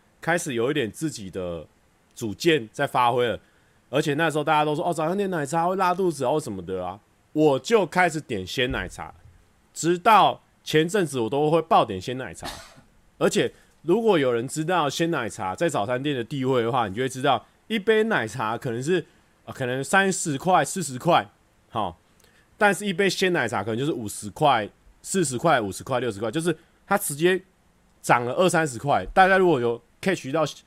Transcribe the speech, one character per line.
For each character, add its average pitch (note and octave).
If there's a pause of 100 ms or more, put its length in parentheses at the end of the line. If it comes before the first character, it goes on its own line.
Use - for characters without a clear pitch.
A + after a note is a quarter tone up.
(220)
开 E3+
始 D#3+
有 A#2
一 D#3
点 B2
自 D#3+
己 G2+
的 F2 (480)
主 A2
见 D3+
在 C#3+
发 B2
挥 B2
了。 G2+ (500)
而 C3+
且 D#3+
那 D#3+
时 D3
候 D3+
大 D#3
家 D3+
都 D3+
说 D3+
，“哦， F3
早 D#3
餐 F3+
店 G3+
奶 D#3
茶 E3
会 F#3
拉 F3+
肚 F3+
子 C3+
哦 D3
什 C3
么 F#2+
的 F#2
啊。” F#2+ (340)
我 D3+
就 G#3
开 F3+
始 D3+
点 G2
鲜 B2+
奶 G2
茶， - (600)
直 E3+
到 F3 (200)
前 D#3
阵 G3
子 C3
我 A2
都 C#3+
会 E3
爆 F3+
点 G2+
鲜 B2
奶 A#2
茶。 - (680)
而 E3+
且 E3 (300)
如 F3+
果 G#3+
有 B2+
人 A#2
知 D3+
道 F3+
鲜 E3+
奶 C3+
茶 F#2
在 E3+
早 B2+
餐 B2+
店 C#3+
的 A#2+
地 C3
位 C3
的 A#2
话， A#2+
你 F#2+
就 A2+
会 C3
知 B2+
道 C3 (240)
一 A3
杯 A3
奶 E3+
茶 A2
可 B2
能 A#2
是， D#3+ (420)
呃， A2+
可 C3+
能 C3
三 F#3+
十 D3+
块、 E3+
四 F#3
十 B2+
块， C#3+ (420)
好， F#2+ (600)
但 G#3
是 G3+
一 G3
杯 F#3+
鲜 F#3
奶 C3+
茶 G#2+
可 A2+
能 A2
就 C#3
是 D#3+
五 A2+
十 G#2
块、 A#2+ (320)
四 F#3+
十 B2+
块、 D3
五 G2+
十 G2+
块、 B2+
六 B2
十 G2
块， A2
就 A#2
是 E3 (300)
它 G3+
直 D3
接 F3 (600)
涨 B2
了 B2
二 F#3
三 D#3+
十 A#2+
块。 A2+
大 F#3+
家 F#3+
如 F#3+
果 D3+
有 A#2 (200)
catch D#3+
到 D#3 (220)